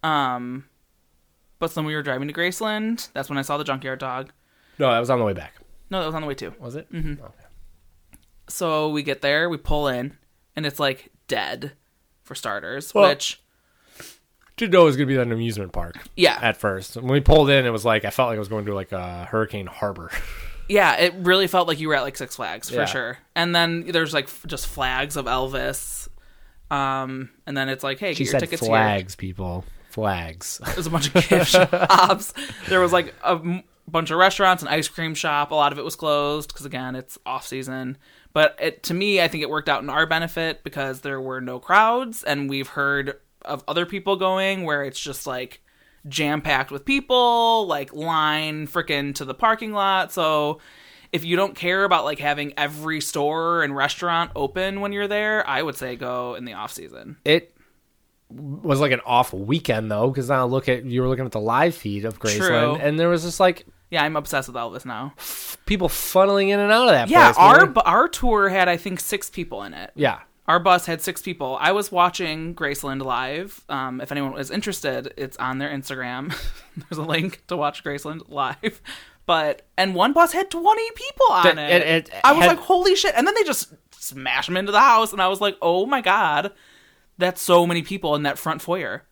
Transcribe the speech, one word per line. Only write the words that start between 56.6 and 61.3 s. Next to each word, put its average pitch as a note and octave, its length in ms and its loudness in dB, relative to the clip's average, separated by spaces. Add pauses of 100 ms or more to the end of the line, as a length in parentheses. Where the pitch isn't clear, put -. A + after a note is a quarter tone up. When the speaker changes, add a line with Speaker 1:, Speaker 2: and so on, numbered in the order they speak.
Speaker 2:
It D#3 320 2 (760)
was, C#3+ 500 -4
like, C#3+ 120 4
an B2 140 2
off B2 280 2
weekend, A2 580 -2
though, A2+ 200 2
'cause C3 180 -4
now C3 160 2
look C3 220 0
at, B2+ 180 0
you B2 160 -2
were B2+ 60 2
looking C3 180 -2
at A#2 60 -8